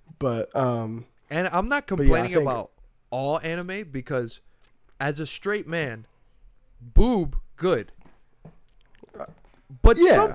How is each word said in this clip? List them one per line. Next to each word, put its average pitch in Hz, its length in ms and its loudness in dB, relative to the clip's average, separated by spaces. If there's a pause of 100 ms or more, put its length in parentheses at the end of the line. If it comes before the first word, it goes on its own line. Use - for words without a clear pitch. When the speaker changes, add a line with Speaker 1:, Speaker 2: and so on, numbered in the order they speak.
(200)
Speaker 1:
But, 117 360 -4
um, 117 500 -4 (240)
Speaker 2:
And 170 180 -4
I'm 190 220 -4
not 285 180 -4
Speaker 1:
but 175 160 -2
yeah, 139 100 6
I 160 40 2
Speaker 2:
complaining 175 160 -4
Speaker 1:
think 165 160 2
Speaker 2:
about 117 220 -6 (380)
all 139 300 -4
anime, 180 520 -10
because 127 500 -8 (580)
as 147 200 -6
a 156 60 -8
straight 202 420 -8
man, 139 380 -8 (760)
boob, 175 560 4 (180)
good. 160 360 -2 (1900)
But - 160 8
Speaker 1:
Yeah, 339 180 8
Speaker 2:
some-, 415 200 2